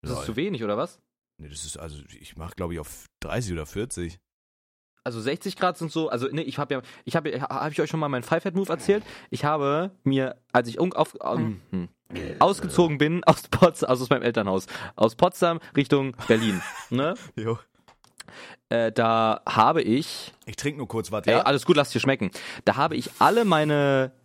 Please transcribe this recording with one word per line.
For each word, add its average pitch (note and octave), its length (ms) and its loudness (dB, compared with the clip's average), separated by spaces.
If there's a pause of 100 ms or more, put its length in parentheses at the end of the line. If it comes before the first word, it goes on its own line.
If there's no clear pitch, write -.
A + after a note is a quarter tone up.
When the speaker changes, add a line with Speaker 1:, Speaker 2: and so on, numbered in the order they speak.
Speaker 1:
Das D2+ 100 -10
Speaker 2:
Lol. C#2 100 -6
Speaker 1:
ist C#2 60 -10
zu A2+ 100 -6
wenig, D3+ 260 -4
oder G#2 140 -2
was? D#3 240 -8 (400)
Speaker 2:
Nee, D2+ 80 -18
das D2+ 160 -14
ist, D#2 120 -12
also D2 240 -14 (180)
ich - 180 -20
mach, E2 180 -14
glaub F2 160 -6
ich, E2 80 -6
auf - 260 -14 (160)
dreißig G2+ 320 -4
oder D#2 120 -6
vierzig. F#2 540 -8 (840)
Speaker 1:
Also A#2 160 -8
sechzig D3 360 -6
Grad F3+ 200 0
sind E3 140 -6
so, D#3+ 180 -2
also B2 220 -4
nee, D#3 100 -4
ich C#3 160 -8
hab C#3+ 140 -4
ja, C3 100 -4 (240)
ich B2 100 -6
hab, D#3+ 100 0
hab C#3+ 460 -4
ich D3 100 -2
euch D3 80 0
schon D#3+ 100 -4
mal D3 100 -2
mein B2 140 -4
Five-Head-Move F3 460 -2
erzählt? G3+ 340 0 (260)
Ich - 160 -6
habe D3+ 460 0 (120)
mir, C3+ 340 0 (160)
als B2 160 4
ich A2+ 100 -10
um, F3+ 140 2
auf, - 220 -2
um, G#2 460 -4 (100)
hm, F2+ 180 -6 (500)
ausgezogen E3+ 580 4
bin D#3 280 2
aus - 240 4
Potz-, - 360 4
also B2+ 180 2
aus A#2+ 60 -6
meinem C3+ 140 2
Elternhaus, G2+ 440 0 (300)
aus A2 180 4
Potsdam F3 440 2 (160)
Richtung C#3 380 2 (140)
Berlin, A2 340 4 (140)
<laughs> - 140 -16
ne? C#3+ 240 0 (220)
Speaker 2:
Jo. A2 220 -4 (1120)
Speaker 1:
Äh, A#2 240 0
da A2+ 560 2
habe C3 340 4
ich - 520 -2 (120)
Speaker 2:
Ich A2 120 -14
trink D3 200 -6
nur B2+ 100 -8
kurz A2 240 -6
was, G#2+ 140 -4
Speaker 1:
Ey, A#2+ 100 4
Speaker 2:
ja? A2+ 80 4
Speaker 1:
alles C#3 220 2
gut, E3 120 6
lass C#3+ 140 2
dir A#2 100 0
schmecken. C3 300 0 (340)
Da G#2 100 4
habe D3 220 0
ich B2 120 -6 (100)
alle G3+ 260 6
meine D3 680 4 (140)